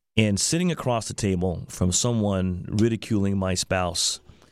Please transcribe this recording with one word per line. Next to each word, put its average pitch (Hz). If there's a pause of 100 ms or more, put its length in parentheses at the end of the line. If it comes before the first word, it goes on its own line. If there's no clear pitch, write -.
(160)
And 104
sitting 175
across 120
the -
table 92
from 90
someone 95
ridiculing 101
my 92
spouse 90 (340)